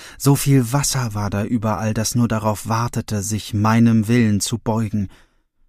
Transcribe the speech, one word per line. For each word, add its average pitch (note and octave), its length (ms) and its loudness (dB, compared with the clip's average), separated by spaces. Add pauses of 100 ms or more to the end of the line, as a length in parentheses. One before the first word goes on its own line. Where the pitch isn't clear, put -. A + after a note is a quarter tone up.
(180)
So C#3 160 4
viel C3 380 2
Wasser C3 420 -2
war G#2 160 -4
da G2+ 140 -2
überall, G#2+ 500 -2
das A2 200 -2
nur A#2+ 140 2
darauf G#2+ 400 -2
wartete, A2 540 -4
sich G#2 320 -6
meinem A2 540 4
Willen A2+ 320 2
zu - 180 -4
beugen. G#2+ 500 -4 (600)